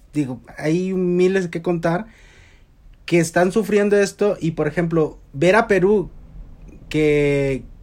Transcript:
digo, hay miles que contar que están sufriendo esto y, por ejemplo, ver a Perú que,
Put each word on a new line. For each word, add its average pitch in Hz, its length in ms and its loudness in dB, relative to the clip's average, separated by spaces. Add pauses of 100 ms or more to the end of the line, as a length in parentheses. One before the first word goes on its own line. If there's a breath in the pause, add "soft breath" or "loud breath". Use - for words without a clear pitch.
(120)
digo, 131 280 -4 (180)
hay 180 340 -2
miles 185 560 0
que 170 140 -8
contar 175 440 -2 (1000 soft breath)
que 175 140 2
están 175 320 0
sufriendo 202 440 2
esto 202 440 0
y, 160 120 -2
por 151 140 -2
ejemplo, 165 520 -2 (140)
ver 165 220 2
a 220 140 2
Perú 190 420 2 (760)
que, 143 760 0 (200)